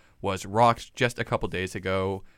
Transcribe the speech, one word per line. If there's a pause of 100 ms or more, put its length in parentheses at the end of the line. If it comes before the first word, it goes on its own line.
(220)
was
rocked
just
a
couple
days
ago (140)